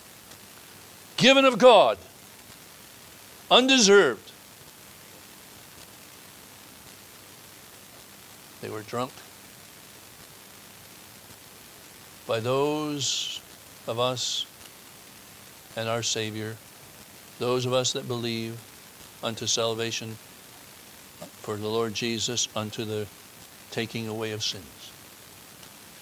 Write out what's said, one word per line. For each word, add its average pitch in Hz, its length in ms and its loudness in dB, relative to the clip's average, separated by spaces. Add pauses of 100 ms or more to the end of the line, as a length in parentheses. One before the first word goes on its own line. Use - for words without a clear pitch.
(1160)
given 269 280 8
of 247 120 6
God, 175 400 10 (1500)
undeserved. 202 800 8 (4000)
They 104 80 -10
were 107 120 -8
drunk 120 300 -6 (3250)
by 113 140 -2
those 143 1000 -2 (460)
of 117 140 -4
us 123 460 -2 (1300)
and 113 120 -4
our 113 160 0
Savior, 110 540 -4 (840)
those 123 260 0
of 127 80 0
us 127 200 2
that 135 140 -6
believe 117 520 -4 (640)
unto 117 220 -6
salvation 113 720 -2 (1200)
for - 140 -6
the 104 120 -6
Lord 113 260 0
Jesus, 117 640 -2
unto 107 280 -6
the 107 240 -4 (640)
taking 113 360 -4
away 110 240 -6
of 107 120 -6
sins. - 480 -10 (1120)